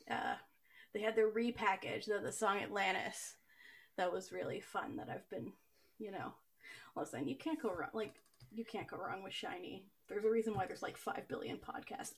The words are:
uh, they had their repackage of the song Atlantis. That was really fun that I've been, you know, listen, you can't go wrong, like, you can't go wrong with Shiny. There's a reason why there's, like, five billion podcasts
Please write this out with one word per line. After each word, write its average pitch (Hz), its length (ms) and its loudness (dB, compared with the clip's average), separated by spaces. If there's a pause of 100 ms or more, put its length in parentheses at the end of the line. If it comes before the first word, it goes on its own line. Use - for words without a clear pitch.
uh, - 260 0 (580)
they 208 80 0
had 220 140 2
their 220 160 8
repackage 214 800 2
of 202 140 2
the 214 80 -2
song 202 280 4
Atlantis. 196 760 0 (640)
That 180 160 4
was 190 180 -2
really 185 300 -2
fun - 360 -4
that - 120 -6
I've - 200 -6
been, - 240 -6 (460)
you 214 120 -6
know, - 220 -6 (640)
listen, 143 300 -2
you - 80 0
can't 311 260 -2
go 226 80 2
wrong, 175 240 -2
like, 214 220 -2 (360)
you 226 140 -6
can't 196 220 -6
go - 100 -8
wrong 190 260 -4
with 190 100 -8
Shiny. 185 520 -6 (240)
There's 208 160 4
a 220 40 10
reason 226 260 6
why 190 100 4
there's, - 160 -6
like, 160 160 -2
five - 320 -4
billion - 280 -2
podcasts - 600 -6